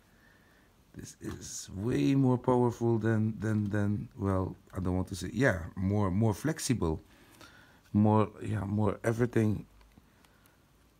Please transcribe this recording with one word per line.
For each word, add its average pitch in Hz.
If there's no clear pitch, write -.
This -
is -
way 139
more 127
powerful 120
than, 110
than, 107
than, 104
well, 95
I 95
don't 92
want 92
to 101
say, 90
yeah, 104
more, 98
more 104
flexible. 98
More, 107
yeah, 104
more 101
everything. 117